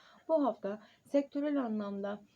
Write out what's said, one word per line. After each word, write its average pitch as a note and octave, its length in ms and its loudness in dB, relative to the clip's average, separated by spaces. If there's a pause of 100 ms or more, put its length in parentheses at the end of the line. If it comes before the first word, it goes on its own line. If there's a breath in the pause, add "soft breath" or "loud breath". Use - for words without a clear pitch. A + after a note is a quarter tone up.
(280 loud breath)
bu D#4 160 4
hafta G#3+ 380 -2 (240 loud breath)
sektörel C#4+ 560 0
anlamda G#3 580 -4 (160 soft breath)